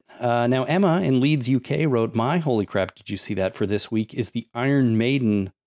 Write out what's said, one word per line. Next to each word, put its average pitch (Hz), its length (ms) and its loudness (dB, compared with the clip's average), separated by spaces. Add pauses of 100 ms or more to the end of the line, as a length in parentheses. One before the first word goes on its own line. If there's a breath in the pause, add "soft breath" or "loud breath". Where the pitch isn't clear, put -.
(200)
Uh, 120 280 0
now, 127 160 2
Emma 175 380 2
in 135 180 2
Leeds, 135 300 0
U 131 100 2
K 147 260 -2
wrote, 117 300 0
"My 123 220 0
holy 131 280 0
crap, 95 300 -2
did - 140 -20
you 101 80 -6
see - 160 -6
that 95 200 -2
for - 120 -4
this 101 260 -2
week 110 220 -2
is - 180 -4
the 117 220 -8
Iron 127 440 2
Maiden 110 540 0 (160)